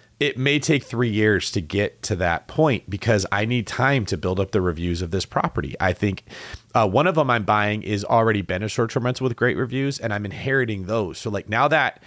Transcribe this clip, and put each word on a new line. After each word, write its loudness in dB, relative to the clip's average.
It 0
may 2
take 2
three 0
years 4
to -2
get -2
to -2
that 0
point 0
because 0
I 0
need 0
time 0
to -2
build -2
up -2
the 2
reviews 0
of -6
this -2
property. -2
I 2
think, -2
uh, 4
one 2
of 0
them 2
I'm 2
buying 0
is -2
already 4
been -4
a -4
short-term -2
rental -2
with -2
great 2
reviews, -2
and -4
I'm -4
inheriting -2
those. -4
So, -6
like, -6
now 2
that 0